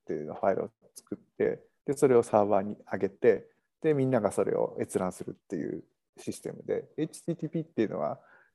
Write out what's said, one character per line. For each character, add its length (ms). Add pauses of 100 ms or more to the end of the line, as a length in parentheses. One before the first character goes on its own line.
て 80
い 100
う 20
の 80
フ 120
ァ 80
イ 20
ル 100
を 40 (260)
作 200
っ 220
て、 220 (260)
で、 80
そ 140
れ 80
を 80
サ 220
ー 20
バ 120
ー 20
に 160 (120)
上 100
げ 100
て、 400 (320)
で、 120
み 120
ん 60
な 100
が 100
そ 120
れ 120
を 240
閲 180
覧 140
す 140
る 60
っ 160
て 100
い 180
う 80 (340)
シ 140
ス 100
テ 120
ム 120
で、 300
エ 80
イ 60
チ 160
テ 80
ィ 20
ー 40
テ 80
ィ 20
ー 20
ピ 80
ー 60
っ 20
て 140
い 40
う 40
の 100
は、 200 (360)